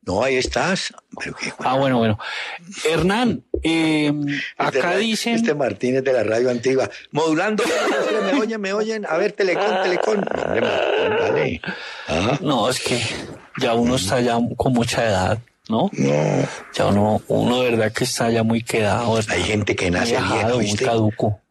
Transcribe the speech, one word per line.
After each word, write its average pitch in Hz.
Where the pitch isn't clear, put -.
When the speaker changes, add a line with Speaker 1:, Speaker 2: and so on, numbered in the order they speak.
Speaker 1:
No, 95
ahí 131
estás. 135
Pero -
qué -
Speaker 2:
Ah, 127
bueno, 135
bueno. 110
Hernán, 196
eh, 156
Speaker 1:
Este 147
Speaker 2:
acá 175
Speaker 1:
ra-, 185
Speaker 2:
dicen 226
Speaker 1:
este 226
Martínez 127
de 131
la 120
radio 117
antigua. 123
Modulando, 165
¿me 285
oyen, 220
me 196
oyen? 214
A 160
ver, 196
Telecom, 185
Telecom. 185
Hombre, -
Martín, -
dale. -
Ajá. 101
Speaker 2:
No, 135
es 127
que 123
ya 120
uno 120
está 127
ya 120
con 135
mucha 117
edad, 95
¿no? 127
Speaker 1:
No. 78
Speaker 2:
Ya 101
uno, 104
uno 117
de 123
verdad 110
que 127
está 120
ya 113
muy 113
quedado, 113
¿verdad? 110
Speaker 1:
Hay 98
gente 101
que 90
nace 92
Speaker 2:
Muy 127
Speaker 1:
vieja, 123
Speaker 2:
ajado, 113
muy 110
Speaker 1:
¿oíste? 104
Speaker 2:
caduco. 110